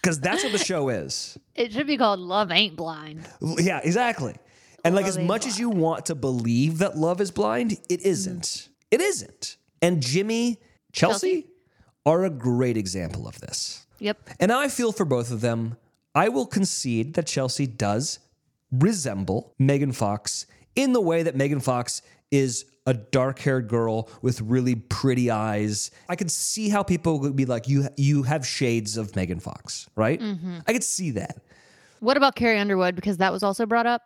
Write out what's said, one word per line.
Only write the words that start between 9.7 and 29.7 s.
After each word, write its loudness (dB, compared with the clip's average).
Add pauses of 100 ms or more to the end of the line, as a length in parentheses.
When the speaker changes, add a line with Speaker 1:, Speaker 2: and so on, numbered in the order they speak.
Speaker 1:
And 2
Jimmy, 0 (340)
Chelsea 2
Speaker 2:
Chelsea? -18 (580)
Speaker 1:
are 4
a 0
great 0
example -4
of -16
this. -10 (140)
Speaker 2:
Yep. -6 (120)
Speaker 1:
And 4
I 2
feel 0
for -2
both 0
of -4
them. -2 (400)
I 4
will 0
concede -2
that 0
Chelsea -2
does -2 (520)
resemble 0
Megan 4
Fox -2 (280)
in 4
the 4
way 2
that 0
Megan 2
Fox -2 (280)
is 2 (220)
a 4
dark-haired 0
girl 0 (140)
with 0
really 2
pretty 0
eyes. 0 (180)
I -4
could -4
see -2
how 2
people 2
would 0
be 4
like, -2
"You, 4
you 4
have 0
shades 0
of -6
Megan -2
Fox," -12